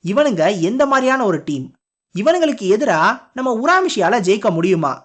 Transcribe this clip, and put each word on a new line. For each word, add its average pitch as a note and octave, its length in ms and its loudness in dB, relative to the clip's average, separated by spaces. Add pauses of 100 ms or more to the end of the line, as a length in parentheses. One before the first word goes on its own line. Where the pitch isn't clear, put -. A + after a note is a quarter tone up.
இவனுங்க G3+ 400 0 (180)
எந்த A#3 240 0
மாதிரியான C4 400 0
ஒரு E3+ 180 0
டீம்? C#3 220 -6 (500)
இவனுங்களுக்கு D4 540 0
எதிரா G#3+ 300 2 (340)
நம்ம C4 220 -4
உராமிஷியால B3 640 0
ஜெயிக்க G3 320 0
முடியுமா? E3 420 0 (120)